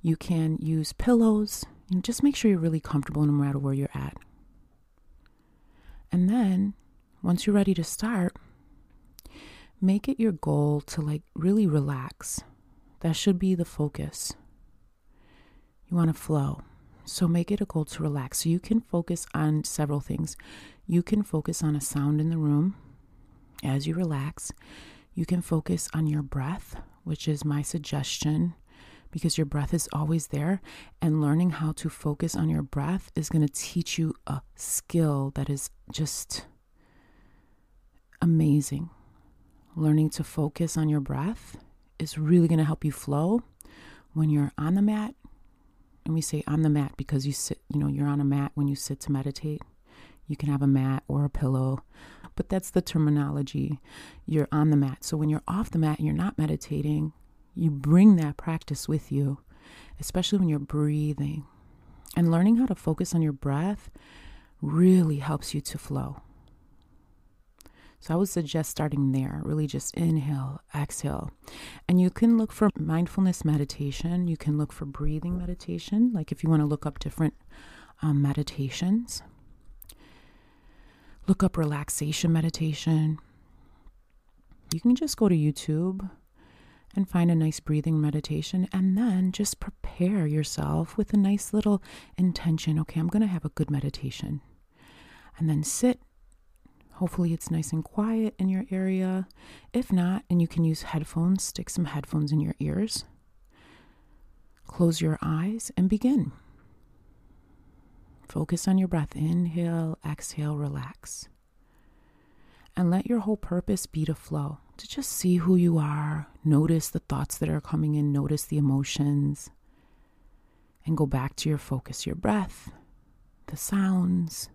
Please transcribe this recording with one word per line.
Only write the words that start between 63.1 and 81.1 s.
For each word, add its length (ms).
on 80
your 100
breath 580
really 580
helps 360
you 60
to 180
flow. 420
So 120
I 40
would 120
suggest 420
starting 420
there, 320
really 240
just 260
inhale, 680
exhale. 560
And 120
you 100
can 260
look 140
for 260
mindfulness 680
meditation. 840
You 100
can 220
look 140
for 120
breathing 540
meditation, 720
like 200
if 100
you 80
wanna 160
look 180
up 140
different, 360
um, 180
meditations. 1000